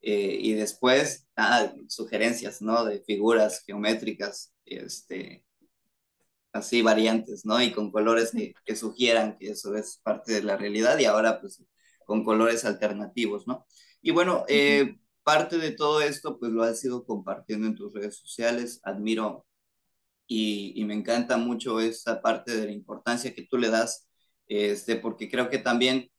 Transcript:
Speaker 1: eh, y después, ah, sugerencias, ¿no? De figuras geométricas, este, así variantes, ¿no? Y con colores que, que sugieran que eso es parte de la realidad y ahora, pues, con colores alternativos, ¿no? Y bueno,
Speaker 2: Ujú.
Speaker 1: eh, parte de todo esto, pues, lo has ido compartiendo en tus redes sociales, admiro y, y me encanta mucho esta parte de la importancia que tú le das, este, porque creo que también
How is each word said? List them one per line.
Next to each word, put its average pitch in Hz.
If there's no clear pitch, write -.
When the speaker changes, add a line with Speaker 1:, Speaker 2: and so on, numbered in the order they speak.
Speaker 1:
eh, 101
y 110
después, 127
ah, 113
sugerencias, 110
¿no? 113
De 104
figuras 107
geométricas, 107
este, -
así 113
variantes, 110
¿no? 110
Y 113
con 104
colores 113
que, 107
que 110
sugieran 113
que 98
eso 101
es -
parte 110
de 104
la 98
realidad 107
y 131
ahora, 110
pues, -
con 107
colores 113
alternativos, 104
¿no? 127
Y 160
bueno, 175
Speaker 2:
Ujú. 143
Speaker 1:
eh, -
parte 156
de 160
todo 151
esto, 147
pues, 117
lo 113
has 113
ido 123
compartiendo 104
en 110
tus 104
redes 104
sociales, 120
admiro 104
y, 107
y 107
me 104
encanta 117
mucho 113
esta 113
parte 113
de 107
la 104
importancia 117
que -
tú 127
le 120
das, 113
este, 104
porque 110
creo 120
que 135
también 127